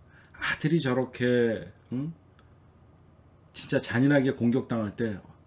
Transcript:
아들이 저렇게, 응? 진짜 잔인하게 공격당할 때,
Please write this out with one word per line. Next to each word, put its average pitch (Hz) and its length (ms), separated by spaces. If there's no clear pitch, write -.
아들이 - 480
저렇게, 123 880
응? 143 220
진짜 - 280
잔인하게 135 500
공격당할 117 640
때, 107 240